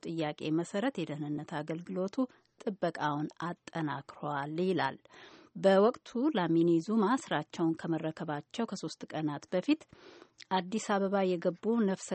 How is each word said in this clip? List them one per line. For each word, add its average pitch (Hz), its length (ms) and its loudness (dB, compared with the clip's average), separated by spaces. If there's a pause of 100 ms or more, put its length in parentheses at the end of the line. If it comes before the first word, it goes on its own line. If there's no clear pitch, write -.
ጥያቄ 156 500 -4
መሰረት 180 420 -2
የደህንነት 147 580 -6
አገልግሎቱ 175 640 -6 (440)
ጥበቃውን 151 640 -2 (180)
አጠናክሯል 147 1200 -6
ይላል። 156 360 0 (580)
በወቅቱ 196 520 6 (240)
ላሚኒ 170 380 4 (100)
ዙማ 214 240 2 (120)
ስራቸውን 165 580 0
ከመረከባቸው 156 920 -4
ከሶስት 175 420 -8
ቀናት 151 400 -4
በፊት 190 320 0 (720)
አዲስ 190 360 0
አበባ 202 340 2
የገቡ 180 420 0 (160)
ነፍሰ 190 340 0